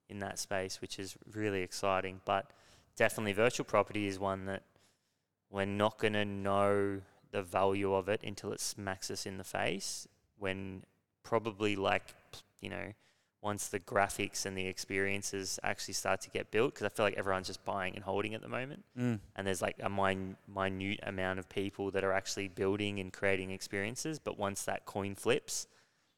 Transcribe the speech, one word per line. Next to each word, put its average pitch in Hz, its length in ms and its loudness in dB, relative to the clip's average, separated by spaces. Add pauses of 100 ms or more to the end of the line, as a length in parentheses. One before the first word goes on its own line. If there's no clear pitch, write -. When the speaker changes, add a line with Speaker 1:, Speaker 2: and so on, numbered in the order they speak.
(100)
Speaker 1:
in 101 80 -10
that 98 200 -6
space, 95 440 -4
which - 160 -8
is 95 180 -8 (160)
really 104 300 0
exciting, 95 640 0
but 98 240 2 (460)
definitely 110 360 4
virtual 117 320 4
property 101 420 2
is 95 120 -2
one 95 260 0
that 98 180 -4 (840)
we're 98 160 2
not 101 340 4
gonna 104 280 2
know 101 760 2 (300)
the 101 120 -2
value 98 520 4
of 95 160 2
it 110 120 0
until 101 300 -6
it - 80 -8
smacks 98 500 -6
us 101 140 -6
in 95 140 -6
the 95 60 -10
face, 135 600 -2 (320)
when 95 460 -4 (380)
probably, 104 540 2
like, 95 380 0 (460)
you 98 80 -8
know, 92 240 -8 (480)
once 104 280 -2
the 101 120 -2
graphics 98 640 0
and 98 100 -4
the 92 120 -2
experiences 98 960 -2
actually 98 320 -4
start 95 260 2
to - 80 -12
get - 220 -6
built, 120 240 2
'cause - 80 -8
I 104 80 0
feel 110 160 4
like 101 80 2
everyone's 95 320 0
just - 180 -10
buying 95 300 -2
and 98 100 -10
holding 101 300 0
at 107 80 -8
the - 60 -12
moment. 127 360 -8 (140)
Speaker 2:
Mm. 120 220 2 (140)
Speaker 1:
And 98 120 -4
there's, 95 160 2
like, - 180 0
a - 80 0
min-, 95 480 0 (100)
minute 95 580 -2
amount 92 340 -2
of 92 100 -8
people 98 440 -2
that 95 120 0
are 95 80 4
actually 98 360 -2
building 101 520 2
and 92 100 -6
creating 95 400 2
experiences. 107 680 -4
But 95 180 -4
once 101 300 0
that 95 180 -4
coin 101 300 -2
flips, - 520 0 (520)